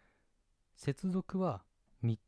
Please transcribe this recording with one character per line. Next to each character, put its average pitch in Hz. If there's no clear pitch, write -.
接 160
続 185
は 143
三 117